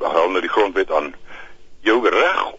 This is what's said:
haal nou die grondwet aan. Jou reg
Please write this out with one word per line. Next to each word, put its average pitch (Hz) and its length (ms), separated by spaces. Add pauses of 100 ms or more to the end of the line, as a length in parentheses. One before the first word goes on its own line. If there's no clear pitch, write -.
haal 82 260
nou 92 120
die - 80
grondwet 95 420
aan. 73 240 (680)
Jou 110 280
reg 147 500